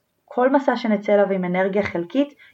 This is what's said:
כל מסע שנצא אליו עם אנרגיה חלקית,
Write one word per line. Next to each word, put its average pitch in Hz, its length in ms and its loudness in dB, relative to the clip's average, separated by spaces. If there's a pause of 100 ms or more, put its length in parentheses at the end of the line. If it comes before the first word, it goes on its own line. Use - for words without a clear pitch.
(260)
כל 247 240 0
מסע 269 260 2
שנצא 214 380 0
אליו 202 180 4
עם 185 140 -2
אנרגיה 190 380 0
חלקית, 196 500 -4 (200)